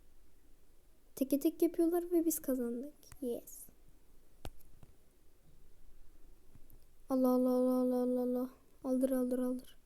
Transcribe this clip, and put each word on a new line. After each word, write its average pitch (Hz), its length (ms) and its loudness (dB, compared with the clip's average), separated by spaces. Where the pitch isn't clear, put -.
Teke 277 260 2
tek 320 220 2
yapıyorlar 339 500 2
ve 330 140 4
biz 320 120 0
kazandık. 254 560 -4
Yes. - 460 -6
Allah, 254 180 6
Allah, 254 220 6
Allah, 254 300 4
Allah, 254 220 2
Allah, 247 180 2
Allah. 247 300 0
Aldır, 262 260 2
aldır, 254 280 2
aldır. 254 480 -4